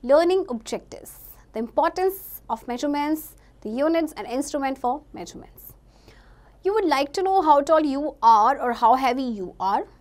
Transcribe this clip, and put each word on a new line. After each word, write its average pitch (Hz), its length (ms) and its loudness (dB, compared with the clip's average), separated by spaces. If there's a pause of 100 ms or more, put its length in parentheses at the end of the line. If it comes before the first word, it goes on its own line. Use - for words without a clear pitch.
Learning 339 460 2
objectives. - 640 -12 (400)
The 220 60 -8
importance 339 880 -2
of 226 180 -8
measurements, 294 680 -4 (260)
the 214 80 -10
units 302 480 -2
and 202 100 -12
instrument 269 500 -6
for 254 240 -4 (120)
measurements. - 640 -18 (920)
You 381 80 0
would 440 100 0
like 277 300 0
to 381 100 -2
know 381 180 2
how 294 200 6
tall 311 240 4
you 285 360 -4
are 226 400 6
or 240 120 -2
how 226 220 4
heavy 262 280 -2
you 208 380 -8
are. 202 260 -2 (140)